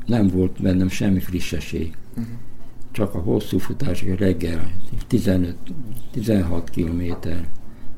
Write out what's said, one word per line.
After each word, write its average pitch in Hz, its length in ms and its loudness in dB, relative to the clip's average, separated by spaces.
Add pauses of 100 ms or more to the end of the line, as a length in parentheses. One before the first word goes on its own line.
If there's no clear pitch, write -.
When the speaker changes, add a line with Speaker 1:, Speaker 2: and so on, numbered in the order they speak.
Speaker 1:
nem 110 220 2
volt 92 340 0
bennem 92 260 2
semmi 98 320 0
frissesség. 82 760 -4 (180)
Speaker 2:
Mhm. 113 120 -6 (640)
Speaker 1:
Csak - 240 -2
a - 40 -4
hosszú 98 400 -2
futások - 600 2
reggel 85 520 2 (360)
tizenöt, 92 500 0 (540)
tizenhat 92 600 0
kilométer, 85 800 0 (500)